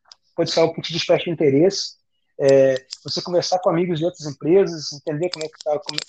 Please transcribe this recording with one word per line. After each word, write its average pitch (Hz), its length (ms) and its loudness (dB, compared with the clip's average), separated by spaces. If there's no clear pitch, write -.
pode 165 160 -2
ser - 80 0
algo 165 140 2
que - 80 -12
te - 100 -8
desperte 170 380 -2
interesse, - 680 2
é, 135 480 4
você 143 180 -8
conversar 175 380 -2
com 196 100 0
amigos 170 300 0
de 160 60 -2
outras 175 200 -6
empresas, 165 680 0
entender 151 380 -6
como 160 160 -10
é - 20 -8
que - 160 -18
tá, 151 160 -2
como, 147 300 -10